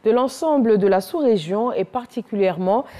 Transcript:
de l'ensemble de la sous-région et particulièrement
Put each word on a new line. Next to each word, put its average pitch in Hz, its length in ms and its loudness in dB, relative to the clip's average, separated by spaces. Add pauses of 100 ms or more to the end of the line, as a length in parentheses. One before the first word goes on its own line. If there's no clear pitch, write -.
de 220 60 2
l'ensemble 247 640 2
de 190 80 2
la 190 160 4
sous-région 220 720 -2
et 190 120 -2
particulièrement 202 1000 -2 (140)